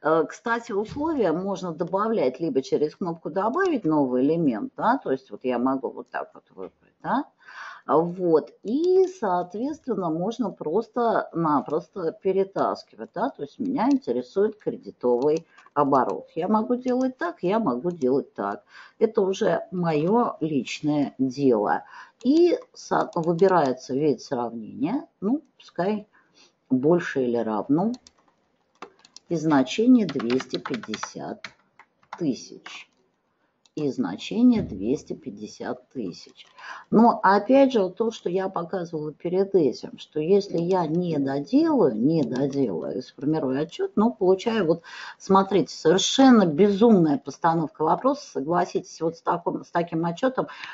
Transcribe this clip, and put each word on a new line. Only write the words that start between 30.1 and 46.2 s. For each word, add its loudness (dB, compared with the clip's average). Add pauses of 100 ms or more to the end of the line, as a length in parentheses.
пятьдесят -10 (720)
тысяч. -8 (840)
И -2
значение 2
двести -4
пятьдесят -12
тысяч. -12 (440)
Но 6
опять 6
же, 2
вот -6
то, -2
что -8
я -2
показывала -6
перед -2
этим, 0
что -8
если 2
я 0
не -2
доделаю, 2
не 2
доделаю, -2
сформирую -4
отчёт, -6
но 4
получаю, 0
вот 0 (360)
смотрите, 2
совершенно 6